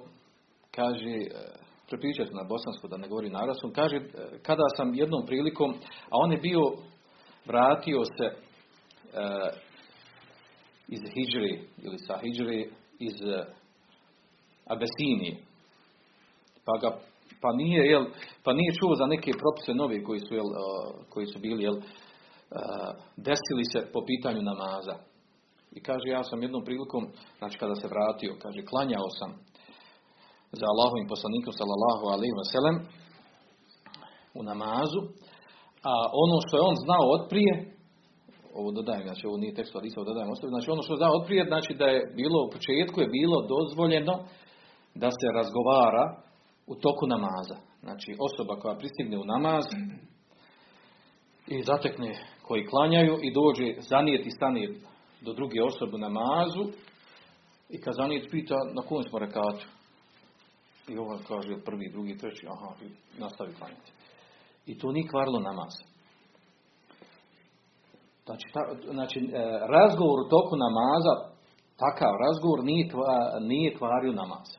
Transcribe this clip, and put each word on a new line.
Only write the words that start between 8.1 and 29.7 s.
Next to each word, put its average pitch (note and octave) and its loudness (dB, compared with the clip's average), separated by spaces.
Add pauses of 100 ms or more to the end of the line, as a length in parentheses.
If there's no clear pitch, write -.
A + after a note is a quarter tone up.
e, G#2+ -2 (2500)
iz A2+ -10 (140)
Hidžre, A#2 0 (320)
ili F#2+ -10 (100)
sa F#2+ -6
Hidžre, A#2 -4 (340)
iz, A2 -6
e, F#2+ -4 (1300)
Abesinije. A2+ -2 (1300)
Pa A2 0
ga, A#2 0 (440)
pa A#2 2
nije, D#3+ 4
jel, C#3+ 6 (380)
pa B2+ 4
nije E3 2
čuo F3 4
za C3 2
neke D3 0
propise C#3 0
nove A#2+ 0
koji G#2 -4
su, G2+ -8
jel, G#2+ -2
e, F#2+ -4 (500)
koji G#2 -6
su G2+ -12
bili, A2 -4
jel, G2+ 0
e, - -8 (1400)
desili C3 -2
se A2 -4
po A#2 -2 (100)
pitanju B2 -2
namaza. F#2+ -6 (840)
I - -16
kaže, B2+ -4
ja B2+ -2
sam A#2 -6
jednom B2+ -4
prilikom, B2+ -4 (340)
znači, G#2 -10
kada G#2 -2
se G#2 -8
vratio, G#2 -2
kaže, G2+ -12
klanjao A#2+ -2 (100)
sam G2 -8 (1300)